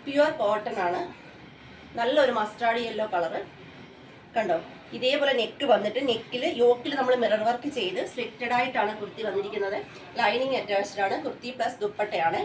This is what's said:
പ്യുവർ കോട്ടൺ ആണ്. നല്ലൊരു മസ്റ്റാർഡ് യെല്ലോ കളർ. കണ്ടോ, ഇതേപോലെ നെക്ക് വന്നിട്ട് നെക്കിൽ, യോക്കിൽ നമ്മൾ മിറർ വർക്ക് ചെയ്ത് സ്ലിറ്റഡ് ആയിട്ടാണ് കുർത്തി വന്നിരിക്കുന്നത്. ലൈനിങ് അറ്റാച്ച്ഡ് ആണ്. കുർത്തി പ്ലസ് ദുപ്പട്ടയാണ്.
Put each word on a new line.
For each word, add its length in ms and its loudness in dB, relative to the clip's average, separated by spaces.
പ്യുവർ 260 4
കോട്ടൺ 340 0
ആണ്. 140 0
നല്ലൊരു 400 4
മസ്റ്റാർഡ് 480 0
യെല്ലോ 280 -2
കളർ. 200 0
കണ്ടോ, 220 2
ഇതേപോലെ 420 2
നെക്ക് 320 -4
വന്നിട്ട് 380 4
നെക്കിൽ, 340 -4
യോക്കിൽ 380 4
നമ്മൾ 140 4
മിറർ 240 2
വർക്ക് 300 -2
ചെയ്ത് 240 -2
സ്ലിറ്റഡ് 460 -4
ആയിട്ടാണ് 420 0
കുർത്തി 300 -8
വന്നിരിക്കുന്നത്. 480 -2
ലൈനിങ് 400 2
അറ്റാച്ച്ഡ് 460 0
ആണ്. 180 0
കുർത്തി 340 -8
പ്ലസ് 260 -2
ദുപ്പട്ടയാണ്. 600 0